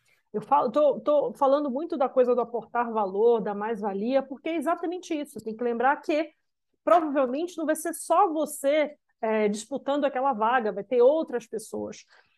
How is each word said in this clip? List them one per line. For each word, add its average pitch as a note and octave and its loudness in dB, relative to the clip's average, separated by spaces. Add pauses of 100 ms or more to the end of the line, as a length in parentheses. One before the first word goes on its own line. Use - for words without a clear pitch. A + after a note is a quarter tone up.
(340)
Eu G#3 -6
falo, C4+ 2
tô, C#4 2
tô C#4+ 0
falando C#4 2
muito D#4+ -6
da B3+ 0
coisa B3 2
do A#3+ 2
aportar A#3 -4
valor, G#3+ 2
da G3+ -4
mais-valia, G#3+ -2
porque C4 -10
é E4 -4
exatamente E4+ -4
isso. D4 -8
Tem A3 -10
que A3+ -8
lembrar A#3+ 0
que D#4+ -2 (520)
provavelmente D4+ 2
não E4 -4
vai D#4 0
ser D#4+ -6
só F4 2
você, D4 0 (260)
é, A3 2
disputando C4+ -4
aquela C4+ 0
vaga, G#3+ 0
vai G3 -8
ter A#3+ 2
outras B3+ 2
pessoas. G#3+ -10 (340)